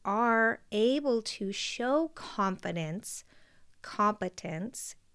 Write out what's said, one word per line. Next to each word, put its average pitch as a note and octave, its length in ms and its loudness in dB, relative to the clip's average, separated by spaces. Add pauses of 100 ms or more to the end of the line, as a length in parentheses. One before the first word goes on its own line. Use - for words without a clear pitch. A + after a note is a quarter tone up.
are A3+ 560 4 (120)
able A#3+ 500 2
to G3+ 300 -6
show C4+ 640 0
confidence, F3+ 1080 -2 (600)
competence G#3 1120 -2 (200)